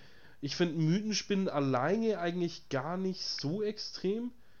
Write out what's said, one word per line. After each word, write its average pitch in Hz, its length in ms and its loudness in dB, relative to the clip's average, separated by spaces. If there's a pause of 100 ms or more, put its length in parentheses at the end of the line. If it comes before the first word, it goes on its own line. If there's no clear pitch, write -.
(420)
ich 139 140 -4
find 170 220 2
Mythenspinnen 196 720 2
alleine 147 680 2
eigentlich 170 500 -2
gar 143 280 -2
nicht 190 260 -2
so 170 400 -2
extrem. 214 680 -2 (280)